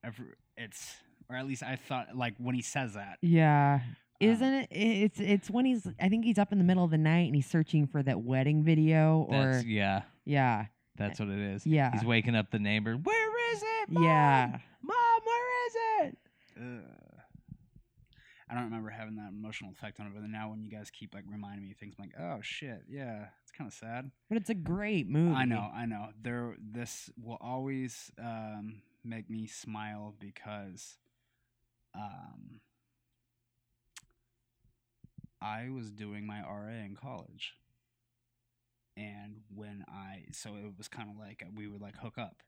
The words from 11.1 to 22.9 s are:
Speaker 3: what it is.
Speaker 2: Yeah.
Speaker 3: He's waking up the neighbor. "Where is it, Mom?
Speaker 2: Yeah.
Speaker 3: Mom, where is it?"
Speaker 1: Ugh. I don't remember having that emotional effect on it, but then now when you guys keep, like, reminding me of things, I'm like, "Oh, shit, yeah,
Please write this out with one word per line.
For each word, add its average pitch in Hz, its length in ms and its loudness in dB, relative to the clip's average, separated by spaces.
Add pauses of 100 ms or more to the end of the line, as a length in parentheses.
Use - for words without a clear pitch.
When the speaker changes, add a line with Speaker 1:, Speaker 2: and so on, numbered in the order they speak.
Speaker 3:
what 104 80 -2
it 98 120 -2
is. 101 260 -4
Speaker 2:
Yeah. 147 260 6
Speaker 3:
He's 110 120 0
waking 117 320 4
up 107 160 0
the 113 80 0
neighbor. 107 360 2
"Where 440 560 0
is 415 100 -4
it, 440 280 -2
Mom? 165 140 4
Speaker 2:
Yeah. 139 540 4 (220)
Speaker 3:
Mom, 466 440 2
where 494 420 -2
is 466 80 -6 (380)
it?" - 60 -20 (380)
Speaker 1:
Ugh. 64 640 -16 (1300)
I 120 60 -10
don't 123 100 -4
remember 110 260 -8
having 110 260 -12
that 107 140 -14
emotional 104 420 -14
effect 104 260 -14
on 104 80 -12
it, 101 80 -14
but 107 60 -14
then 107 100 -12
now 110 200 -8
when 107 120 -12
you 107 80 -14
guys 107 200 -14
keep, - 220 -18
like, 98 140 -16
reminding 101 380 -14
me 98 80 -16
of - 60 -20
things, 104 200 -18
I'm 101 60 -16
like, - 160 -18
"Oh, 160 220 -8
shit, 123 460 -12
yeah, 117 380 -12 (160)